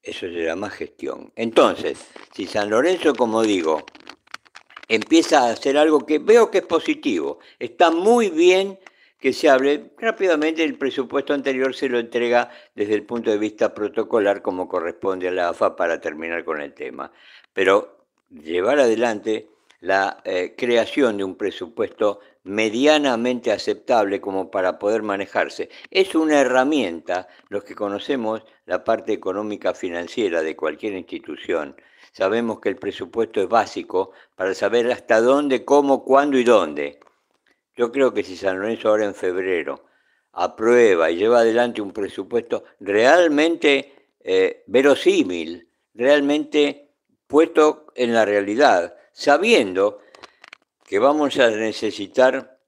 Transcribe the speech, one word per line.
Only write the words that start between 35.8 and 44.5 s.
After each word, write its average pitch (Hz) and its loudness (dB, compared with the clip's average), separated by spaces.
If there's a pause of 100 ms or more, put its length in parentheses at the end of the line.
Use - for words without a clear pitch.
cuándo 135 2
y 120 2
dónde. 78 2 (720)
Yo 120 -2
creo 131 2
que 104 -2
si 92 -10
San 92 -2
Lorenzo 110 -4
ahora 107 2
en 98 -4
febrero 90 -4 (480)
aprueba 98 2
y 85 -2
lleva 117 4
adelante 117 0
un 98 -10
presupuesto 101 -6 (160)
realmente, 147 2
eh, 92 0